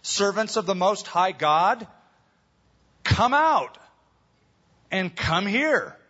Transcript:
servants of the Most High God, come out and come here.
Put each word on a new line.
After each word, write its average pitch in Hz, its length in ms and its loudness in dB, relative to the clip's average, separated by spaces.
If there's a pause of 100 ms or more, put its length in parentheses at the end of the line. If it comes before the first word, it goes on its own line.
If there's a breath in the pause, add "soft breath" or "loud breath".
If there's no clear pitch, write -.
servants 202 540 -2
of 175 100 -2
the 190 80 -2
Most 190 320 0
High 180 260 0
God, 175 540 2 (1160)
come 247 280 2
out 294 460 2 (1120)
and 185 260 -4
come 175 300 -2
here. 226 500 -2 (140)